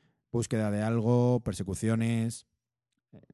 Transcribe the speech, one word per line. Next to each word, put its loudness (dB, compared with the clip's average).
búsqueda -2
de -2
algo, 2
persecuciones. -2
Eh, -20